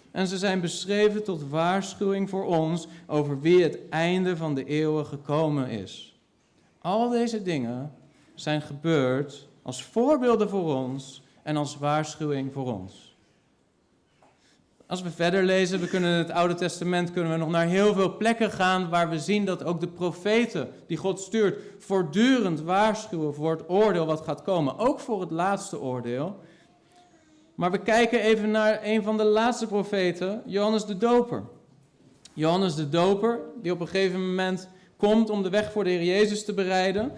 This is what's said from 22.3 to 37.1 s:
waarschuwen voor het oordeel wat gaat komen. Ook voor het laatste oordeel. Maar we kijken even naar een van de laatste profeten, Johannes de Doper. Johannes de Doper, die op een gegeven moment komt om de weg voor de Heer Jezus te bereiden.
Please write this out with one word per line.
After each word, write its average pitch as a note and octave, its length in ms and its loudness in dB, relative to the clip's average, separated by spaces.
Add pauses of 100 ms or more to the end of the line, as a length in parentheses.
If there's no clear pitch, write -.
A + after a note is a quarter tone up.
waarschuwen F3+ 720 0
voor D3 180 -2
het D#3+ 180 -6
oordeel F#3 360 4
wat D#3 160 0
gaat - 200 -6
komen. D#3+ 360 0
Ook B3+ 220 2
voor G#3 220 -4
het - 100 -6
laatste F#3 480 -2
oordeel. B2+ 600 -4 (1160)
Maar F3 160 -2
we G3 60 0
kijken A#3 440 2
even G#3+ 300 2
naar G#3+ 320 2
een G#3+ 200 0
van G#3+ 140 0
de G#3+ 80 2
laatste A3+ 420 2
profeten, G3 800 -2
Johannes G#3 400 0
de G3+ 120 -6
Doper. A#3 460 2 (920)
Johannes E3 420 2
de D3+ 140 -4
Doper, G3 500 2 (220)
die E3+ 100 -4
op E3+ 80 -2
een E3+ 80 -6
gegeven F#3 400 0
moment F#3 420 -2 (280)
komt A3 320 4
om G#3 140 0
de F#3 60 -2
weg G#3 220 0
voor G#3 120 -2
de F3+ 60 0
Heer F3+ 140 0
Jezus G3+ 420 2
te G#3 80 -4
bereiden. F#3+ 640 0